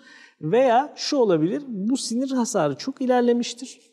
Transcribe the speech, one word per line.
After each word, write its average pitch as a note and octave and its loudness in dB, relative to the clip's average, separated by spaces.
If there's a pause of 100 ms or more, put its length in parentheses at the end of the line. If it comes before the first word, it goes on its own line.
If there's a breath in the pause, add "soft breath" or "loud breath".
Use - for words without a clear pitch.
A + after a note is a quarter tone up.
(400 loud breath)
Veya A#3+ 2
şu - -4
olabilir, G3+ 2
bu A3 -2
sinir B3+ -4
hasarı G#3+ 0
çok - -8
ilerlemiştir. A#3+ 0 (120)